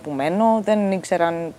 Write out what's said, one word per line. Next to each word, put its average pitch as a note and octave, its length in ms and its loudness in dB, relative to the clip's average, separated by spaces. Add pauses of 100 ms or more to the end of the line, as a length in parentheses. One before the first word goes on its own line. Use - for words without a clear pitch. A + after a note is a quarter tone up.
που D3+ 80 -10
μένω, F#3+ 540 2
δεν G#3 280 2
ήξερα F3+ 340 0
αν... E3 320 -4